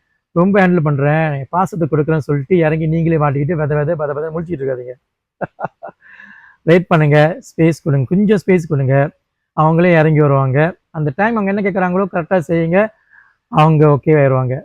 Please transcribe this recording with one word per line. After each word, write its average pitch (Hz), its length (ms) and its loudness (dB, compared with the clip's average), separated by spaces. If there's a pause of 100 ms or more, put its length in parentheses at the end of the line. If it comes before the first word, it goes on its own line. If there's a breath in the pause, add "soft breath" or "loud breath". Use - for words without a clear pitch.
(320)
ரொம்ப 190 360 2
ஹேண்டில் 180 120 2
பண்றேன், 147 720 -2
பாசத்தை 170 420 -2
கொடுக்குறேன்னு" 156 260 0
சொல்லிட்டு 147 400 -2
இறங்கி 160 300 0
நீங்களே 165 300 0
மாட்டிக்கிட்டு 147 380 -2
வெத 151 180 -4
வெத, 151 260 -2
பத 147 140 -4
பத 151 220 -8
முழிச்சிட்டு 165 280 -8
இருக்காதீங்க. 123 280 -8 (480)
<laughs> - 560 -14 (680 loud breath)
வெயிட் 175 260 2
பண்ணுங்க, 151 520 2
ஸ்பேஸ் 165 440 -2
கொடுங்க, 139 260 0
கொஞ்சம் 202 360 2
ஸ்பேஸ் 180 220 0
கொடுங்க, 139 420 0 (520)
அவங்களே 165 380 2
இறங்கி 156 200 2
வருவாங்க. 139 600 0 (100)
அந்த 151 260 -6
டைம் 226 200 -2
அவங்க 196 180 -2
என்ன 208 160 -2
கேக்குறாங்களோ 180 420 -2
கரெக்டா 180 360 -2
செய்யுங்க, 170 400 0 (600 soft breath)
அவங்க 156 400 4
ஓகே 147 220 2
ஆயிருவாங்க. 131 560 0